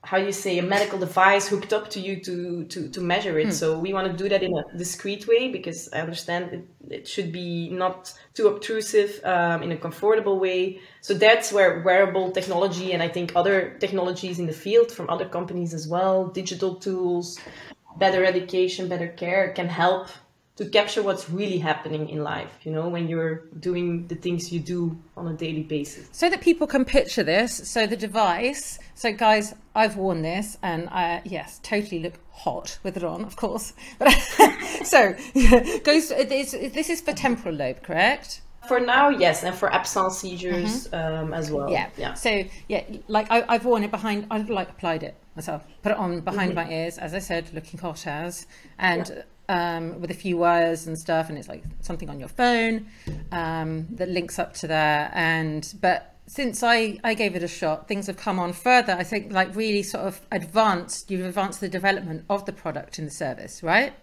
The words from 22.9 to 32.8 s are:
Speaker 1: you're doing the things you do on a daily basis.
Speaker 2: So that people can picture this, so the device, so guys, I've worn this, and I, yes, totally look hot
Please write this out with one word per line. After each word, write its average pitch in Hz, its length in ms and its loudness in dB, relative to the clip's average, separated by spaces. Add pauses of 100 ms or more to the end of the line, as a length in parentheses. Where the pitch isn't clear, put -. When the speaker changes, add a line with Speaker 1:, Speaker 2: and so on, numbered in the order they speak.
Speaker 1:
you're 160 380 -4 (160)
doing 175 460 -2
the 170 80 -8
things 175 360 -4
you 170 80 -2
do 170 380 -4 (180)
on 175 120 -8
a 160 60 -4
daily 156 300 -4
basis. - 480 -6
Speaker 2:
So 339 180 2
that 370 120 0
people 330 260 4
can 262 180 2
picture - 380 2
this, 196 460 0
so 220 180 0
the 233 80 -2
device, 208 840 0 (160)
so 226 200 -2
guys, 214 420 4 (180)
I've 214 220 4
worn 190 260 0
this, 185 400 -4
and 170 280 -2
I, 175 340 -2
yes, 165 400 -10
totally 208 380 -2
look 170 180 -8 (120)
hot - 520 -6